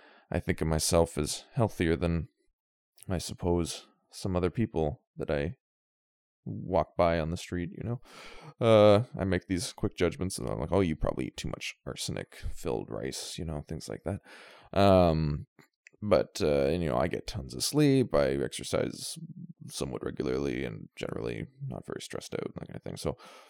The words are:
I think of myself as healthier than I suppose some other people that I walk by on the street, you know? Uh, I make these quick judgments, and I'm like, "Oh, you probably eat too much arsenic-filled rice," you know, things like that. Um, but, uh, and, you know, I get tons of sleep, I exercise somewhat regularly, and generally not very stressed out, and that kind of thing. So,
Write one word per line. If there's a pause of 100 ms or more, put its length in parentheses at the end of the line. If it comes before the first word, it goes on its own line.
(300)
I
think
of
myself
as
healthier
than (800)
I
suppose (220)
some
other
people (140)
that
I (880)
walk
by
on
the
street,
you
know? (580)
Uh, (120)
I
make
these
quick
judgments,
and
I'm
like,
"Oh,
you
probably
eat
too
much
arsenic-filled
rice,"
you
know,
things
like
that. (520)
Um, (540)
but,
uh,
and,
you
know,
I
get
tons
of
sleep,
I
exercise (520)
somewhat
regularly,
and
generally (180)
not
very
stressed
out,
and
that
kind
of
thing.
So, (320)